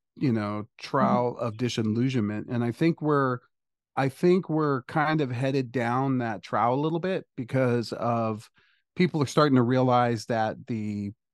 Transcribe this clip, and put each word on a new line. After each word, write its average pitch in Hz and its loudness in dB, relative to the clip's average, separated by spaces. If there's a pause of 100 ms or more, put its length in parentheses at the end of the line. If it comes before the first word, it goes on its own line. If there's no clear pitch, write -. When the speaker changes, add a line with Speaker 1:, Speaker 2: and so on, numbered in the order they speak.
(180)
Speaker 1:
you 131 0
know, 104 -4
Speaker 2:
Mm-hmm. 110 -14 (120)
Speaker 1:
trial 123 0
of 110 -4
disillusionment. 113 -2
And 120 -2
I 120 -2
think 160 0
we're, 139 0 (560)
I 135 0
think 180 2
we're 151 0
kind 156 0
of 131 -2
headed 131 -2
down 127 0
that 117 -4
trial 117 2
a 139 0
little 160 -2
bit 185 -4 (100)
because 120 0
of 113 -4 (460)
people 165 2
are 131 0
starting 151 4
to 127 6
realize 123 2
that 110 -2
the 104 -6 (220)